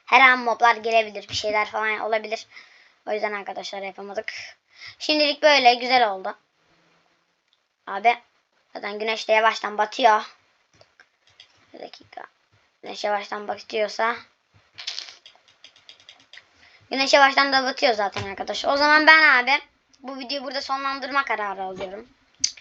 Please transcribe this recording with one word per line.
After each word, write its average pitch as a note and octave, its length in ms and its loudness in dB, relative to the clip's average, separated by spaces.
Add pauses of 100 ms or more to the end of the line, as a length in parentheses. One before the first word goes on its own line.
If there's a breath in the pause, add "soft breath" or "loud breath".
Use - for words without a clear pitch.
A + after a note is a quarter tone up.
Her B3 160 4
an B3+ 180 6
moblar A#3 360 2
gelebilir, G#3+ 540 -2
bir - 40 -12
şeyler G#3+ 380 -2
falan G#3+ 280 -4
olabilir. A3 480 -4 (600 soft breath)
O G#3+ 40 -6
yüzden G#3+ 220 -4
arkadaşlar G3 480 -10
yapamadık. G3 520 -10 (680 loud breath)
Şimdilik D4 440 0
böyle C4+ 300 6
güzel B3 360 2
oldu. F#3+ 280 -8 (1500)
Abi - 300 2 (560)
zaten G#3 260 -10
güneş A3 280 -4
de G#3+ 60 0
yavaştan G#3+ 440 2
batıyor. G#3+ 440 4 (1500)
Bir - 60 -20
dakika. - 440 -20 (600)
Güneş G3+ 200 -12
yavaştan G#3 440 -6
batıyorsa G#3+ 680 -4 (2750 soft breath)
Güneş C4+ 220 0
yavaştan C#4 400 4
da C4+ 100 2
batıyor C4 300 0
zaten G3+ 360 -4
arkadaşlar. - 440 -4
O C#4+ 40 2
zaman D4 300 4
ben D4+ 360 8
abi C#4 180 0 (380)
bu C4 200 -14
videoyu C4 240 -10
burada C4+ 180 -8
sonlandırma C4+ 640 -4
kararı G3+ 380 -6
alıyorum. F#3+ 460 -12 (520 loud breath)